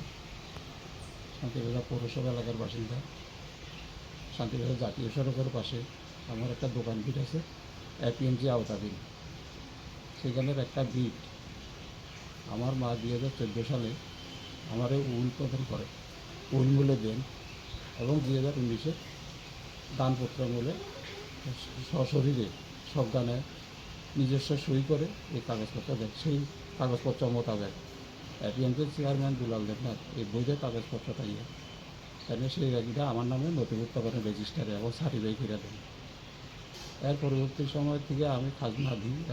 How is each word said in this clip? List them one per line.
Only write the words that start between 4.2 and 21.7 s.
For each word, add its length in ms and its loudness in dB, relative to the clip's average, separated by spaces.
শান্তিবাজার 460 0
জাতীয় 320 0
সড়কের 420 2
পাশে 220 -2
আমার 220 0
একটা 220 0
দোকান 280 0
ভিট 200 0
আছে, 140 0
এপিএমজি 400 4
আওতাধীন। 460 2
সেখানের 360 2
একটা 240 2
ভিট 220 2
আমার 220 2
মা 140 2
দুই 120 0
হাজার 260 2
চোদ্দো 320 2
সালে 200 2
আমারে 240 4
উইল 400 4
প্রদান 340 0
করে, 160 -2
উইল 240 8
মূল্যে 200 8
দেন 220 2
এবং 120 4
দুই 120 4
হাজার 260 4
উনিশে 300 2
দানপত্র 420 2
মূল্যে 220 2